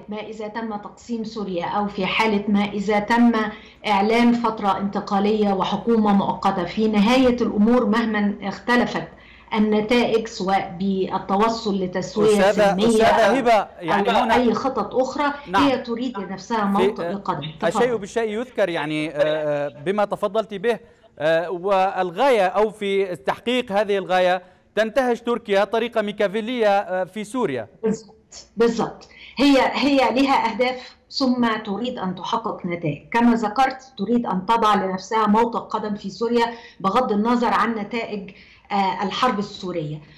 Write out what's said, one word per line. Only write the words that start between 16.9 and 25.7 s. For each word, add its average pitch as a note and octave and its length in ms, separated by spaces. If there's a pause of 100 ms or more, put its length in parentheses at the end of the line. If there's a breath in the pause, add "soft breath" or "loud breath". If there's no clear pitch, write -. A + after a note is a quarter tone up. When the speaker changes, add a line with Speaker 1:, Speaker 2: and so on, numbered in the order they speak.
Speaker 2:
آه، F3 120
Speaker 1:
قدم. F3+ 260 (240)
Speaker 2:
الشيء F3 160
Speaker 1:
تفضل. A#3+ 180
Speaker 2:
بالشيء A3+ 300 (100)
يذكر، A#3 300
يعني، D3+ 420
آه، C3+ 60
آه، D3 520
بما F#3 360
تفضلت G3+ 500
به، G#3+ 240 (400 soft breath)
آه، E3 320
والغاية F#3+ 960
أو G3+ 240
في F#3+ 460
تحقيق A#3+ 560
هذه G3+ 260
الغاية F3+ 440 (320 soft breath)
تنتهج A#3 460
تركيا G#3 440
طريقة A3+ 380